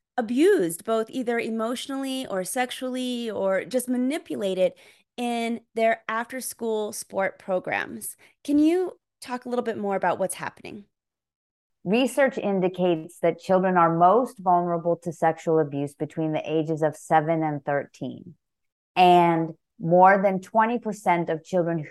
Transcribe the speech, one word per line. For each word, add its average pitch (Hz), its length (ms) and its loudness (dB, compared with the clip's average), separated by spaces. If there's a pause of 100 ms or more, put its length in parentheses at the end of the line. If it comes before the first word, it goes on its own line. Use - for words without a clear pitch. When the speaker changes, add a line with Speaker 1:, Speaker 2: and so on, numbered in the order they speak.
(160)
Speaker 1:
abused, 247 720 2
both 220 240 -2
either 240 300 -4
emotionally 262 880 -6
or 185 160 -4
sexually 247 880 -6
or 196 360 -2
just 247 240 -4
manipulated 247 840 -2 (440)
in 233 440 -4 (120)
their 226 340 0
after-school 226 840 -6
sport - 460 -6
programs. 185 760 -6 (280)
Can 294 160 2
you 349 400 2 (200)
talk 247 260 -10
a 247 40 -10
little 240 140 -4
bit 220 140 -4
more 196 180 -2
about 185 240 0
what's 185 160 -4
happening? - 500 -12 (1000)
Speaker 2:
Research 247 520 0
indicates 180 840 -2
that 165 220 0
children 185 340 2
are 165 180 4
most 190 460 4
vulnerable 175 640 0
to 170 80 -6
sexual 160 480 0
abuse 143 340 -2
between 156 380 -6
the 151 180 -2
ages 156 320 -2
of 151 140 0
seven 160 480 0
and 147 220 -4
thirteen. 139 680 -8 (600)
And 170 540 6 (320)
more 185 420 6
than 190 160 0
twenty 220 400 0
percent 175 500 -2
of 160 140 -4
children 170 480 -2